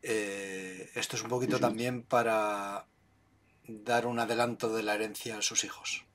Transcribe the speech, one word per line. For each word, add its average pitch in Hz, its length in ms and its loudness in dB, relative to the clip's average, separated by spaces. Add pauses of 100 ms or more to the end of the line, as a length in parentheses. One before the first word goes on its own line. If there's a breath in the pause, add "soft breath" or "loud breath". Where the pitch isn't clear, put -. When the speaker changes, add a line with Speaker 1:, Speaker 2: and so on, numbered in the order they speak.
Speaker 1:
eh, 98 920 -4
esto 120 220 -2
es 110 60 -4
un 113 60 -8
poquito 123 300 2
Speaker 2:
Sí, - 20 2
sí. 123 60 4
Speaker 1:
también 120 360 0
para 104 840 2 (800)
dar 117 400 0
un 120 120 0
adelanto 117 560 2
de 110 80 0
la 104 120 2
herencia 107 440 -4
a 101 40 -2
sus - 220 2
hijos. - 500 -8